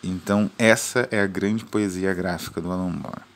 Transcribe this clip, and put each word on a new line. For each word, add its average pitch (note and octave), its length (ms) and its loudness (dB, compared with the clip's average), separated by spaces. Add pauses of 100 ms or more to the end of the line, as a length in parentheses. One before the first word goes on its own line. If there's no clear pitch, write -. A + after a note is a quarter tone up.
Então, G2 520 0
essa A#2 520 4
é G#2 120 2
a G2 40 2
grande G2 380 -2
poesia F#2+ 480 0
gráfica F2 480 -4
do F2 100 -6
Alan F#2 200 -2
Moore - 320 -8 (140)